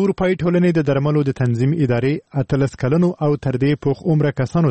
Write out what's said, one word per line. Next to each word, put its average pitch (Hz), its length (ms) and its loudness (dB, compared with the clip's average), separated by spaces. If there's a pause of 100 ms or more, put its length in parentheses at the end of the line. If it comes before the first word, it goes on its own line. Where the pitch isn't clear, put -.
اروپایي 190 400 0
ټولنې 175 320 2
د 160 160 0
درملو 143 360 2
د 135 140 -2
تنظیم 123 340 0
ادارې 139 680 -2
اتلس 135 420 -2
کلنو 170 280 2 (140)
او 151 120 0
تر 127 260 -4
دې 143 200 0
پوخ 139 180 -2 (120)
عمره 151 260 2
کسانو 151 320 0